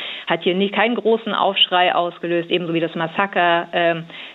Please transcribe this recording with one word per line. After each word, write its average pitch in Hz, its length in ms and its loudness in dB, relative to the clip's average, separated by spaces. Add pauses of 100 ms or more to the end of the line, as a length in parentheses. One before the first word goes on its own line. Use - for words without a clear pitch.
(260)
hat 170 160 0
hier 180 140 2
nicht, 202 180 0
keinen 226 220 2
großen 220 360 0
Aufschrei 180 640 2
ausgelöst, 170 560 -2
ebenso 170 240 0
wie 165 60 2
das 165 160 -4
Massaker, 170 760 0
ähm, 170 320 0 (300)